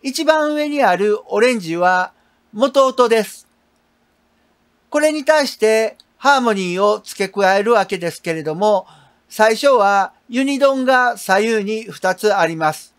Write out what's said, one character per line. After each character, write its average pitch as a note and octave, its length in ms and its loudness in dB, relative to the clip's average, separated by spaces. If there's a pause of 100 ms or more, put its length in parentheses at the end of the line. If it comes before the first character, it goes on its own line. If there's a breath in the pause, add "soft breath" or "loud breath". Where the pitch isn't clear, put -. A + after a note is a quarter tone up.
一 C4+ 200 -6
番 D4+ 300 0
上 D4 160 -4
に C#4+ 140 -2
あ F#3 120 2
る G#3 240 -2 (140)
オ G3+ 60 0
レ B3 120 2
ン A#3 80 -4
ジ E3 180 -8
は F3+ 360 0 (380)
元 C4+ 340 0
音 B3 240 0
で A3 140 2
す。 - 240 -14 (1400)
こ D4 80 0
れ D4+ 120 2
に D4+ 140 -6
対 D4+ 220 2
し - 100 -12
て A3 400 0 (200)
ハ C#4 200 2
ー B3+ 40 0
モ A#3 120 0
ニ F3+ 220 -4
ー F#3+ 80 0
を G#3 200 2
付 - 240 -6
け F#3+ 60 -12
加 G3 220 2
え G3+ 80 0
る A#3 100 2
わ G3 140 2
け G3 100 -6
で E3+ 140 -6
す - 100 -16
け E3 140 -4
れ D#3+ 80 -8
ど D#3 100 -6
も、 G3 320 0 (440 soft breath)
最 A3 260 2
初 C#4+ 140 0
は G3+ 440 2 (160)
ユ B3 140 -2
ニ C#4 160 -2
ド C4+ 160 2
ン C4 100 -2
が B3 320 2
左 G3 220 0
右 A3 240 0
に A3 220 -6
二 F#3 280 -4
つ G3+ 240 0
あ F3 80 2
り E3 100 -4
ま D#3 180 0
す。 - 260 -16